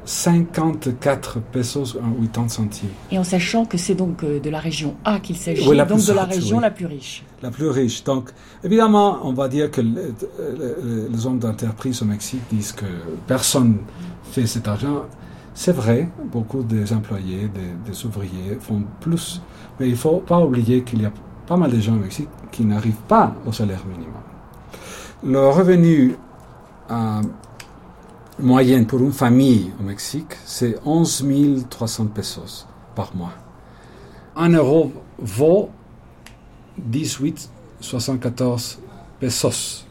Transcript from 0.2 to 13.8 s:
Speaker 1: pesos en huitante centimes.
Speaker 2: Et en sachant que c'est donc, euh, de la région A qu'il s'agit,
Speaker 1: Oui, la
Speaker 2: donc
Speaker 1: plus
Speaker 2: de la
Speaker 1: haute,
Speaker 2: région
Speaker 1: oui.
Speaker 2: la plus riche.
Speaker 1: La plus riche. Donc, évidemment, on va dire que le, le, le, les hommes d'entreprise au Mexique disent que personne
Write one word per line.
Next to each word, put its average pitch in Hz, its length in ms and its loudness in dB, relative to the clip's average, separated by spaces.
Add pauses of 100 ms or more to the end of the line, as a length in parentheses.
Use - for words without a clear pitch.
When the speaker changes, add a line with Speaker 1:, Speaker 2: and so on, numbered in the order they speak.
Speaker 1:
pesos 123 560 -4
en 117 260 -2
huitante 113 300 -2
centimes. 104 380 -4 (220)
Speaker 2:
Et 190 60 0
en 185 60 2
sachant 185 420 0
que 208 120 -4
c'est 185 180 0
donc, 175 280 -2
euh, 147 160 -2
de 147 120 -4
la 151 80 -4
région 156 440 -4
A 208 160 0
qu'il 175 180 -8
s'agit, - 300 0
Speaker 1:
Oui, 147 80 8
la 143 100 6
Speaker 2:
donc 214 120 4
Speaker 1:
plus 214 100 4
Speaker 2:
de 208 60 4
la 190 120 4
Speaker 1:
haute, 185 80 -4
Speaker 2:
région 202 240 0
Speaker 1:
oui. 240 60 2
Speaker 2:
la 214 80 4
plus 180 140 -8
riche. 147 380 -10 (180)
Speaker 1:
La 127 80 -8
plus 143 200 -2
riche. 127 340 0
Donc, 135 260 -2 (340)
évidemment, 208 600 4
on 135 100 -4
va 135 140 0
dire 147 240 0
que 139 100 -2
le, 120 320 -2 (260)
le, 131 440 -6
le, 113 280 -4
les 113 140 -4
hommes 127 140 -2
d'entreprise 113 640 -4
au - 20 0
Mexique 107 360 -4 (100)
disent 107 220 -2
que - 120 -8 (400)
personne 120 520 2 (540)